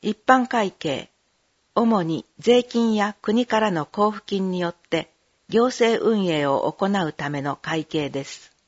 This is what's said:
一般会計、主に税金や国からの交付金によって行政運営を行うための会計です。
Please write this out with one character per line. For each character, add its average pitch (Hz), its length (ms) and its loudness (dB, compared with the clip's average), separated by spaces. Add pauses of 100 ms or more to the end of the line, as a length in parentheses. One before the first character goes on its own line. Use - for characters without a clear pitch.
一 214 120 -2 (120)
般 254 200 6
会 214 260 -2
計、 - 360 -6 (640)
主 202 280 2
に 160 240 -4 (120)
税 240 260 4
金 233 280 0
や 208 300 -2
国 233 240 0
か 220 140 0
ら 214 100 0
の 160 200 -4
交 208 220 0
付 202 140 -12
金 190 240 -4
に 180 100 -4
よ 175 80 -2
っ 170 60 -8
て - 360 -6 (380)
行 233 200 2
政 233 360 0
運 214 220 2
営 156 180 0
を 139 260 0
行 190 180 -2
う 190 260 0
た 143 160 -6
め 147 100 -4
の 143 160 -4
会 160 300 -6
計 147 240 -4
で 139 140 -8
す。 - 280 -20 (160)